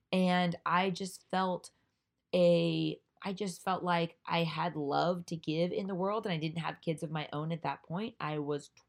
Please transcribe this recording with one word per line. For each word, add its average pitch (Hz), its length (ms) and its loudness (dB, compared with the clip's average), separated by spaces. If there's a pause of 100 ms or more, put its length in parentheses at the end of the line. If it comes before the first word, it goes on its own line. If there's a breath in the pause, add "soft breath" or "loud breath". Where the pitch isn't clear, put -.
(120)
and 180 440 4 (100)
I 185 240 2
just 185 400 -8
felt 185 400 -2 (640)
a, 170 640 4 (240)
I 196 100 -4
just 185 320 -6
felt 185 180 -2
like 170 340 0 (100)
I 170 160 2
had 160 340 -2
love 151 500 0
to 170 100 -6
give 160 360 0
in 196 140 -2
the 196 80 -4
world, 208 320 -2
and 190 60 0
I 165 40 0
didn't 160 220 -2
have 156 240 -6
kids 156 200 -2
of 151 80 -8
my 151 220 -4
own 156 200 -4
at 165 100 -6
that 139 200 -4
point. 196 380 -6
I 151 180 -4
was 147 320 -4 (180)